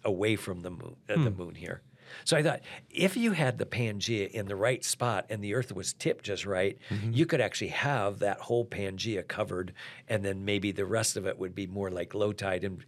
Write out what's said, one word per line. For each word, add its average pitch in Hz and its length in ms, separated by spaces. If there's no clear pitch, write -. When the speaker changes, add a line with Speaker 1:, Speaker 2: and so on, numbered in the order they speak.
Speaker 1:
away 98 320
from 92 260
the 90 80
moon, - 260
uh, 160 120
the 120 80
Speaker 2:
Hmm. 98 60
Speaker 1:
moon 85 180
here. 87 280
So 160 120
I 151 60
thought, 151 180
if - 260
you 233 160
had 139 260
the - 80
Pangea 107 640
in 107 160
the 98 100
right 113 280
spot 113 460
and 107 120
the 101 120
earth 127 180
was 92 200
tipped - 320
just 98 220
right, 95 320
Speaker 2:
Mm-hmm. 104 220
Speaker 1:
you 139 140
could 147 140
actually 101 280
have 104 520
that 101 200
whole 120 240
Pangea 98 600
covered, 95 460
and 104 160
then 98 200
maybe 101 280
the 98 140
rest 107 300
of 98 100
it 95 120
would 92 160
be 98 120
more 95 240
like 87 240
low 104 180
tide 95 320
and, 95 240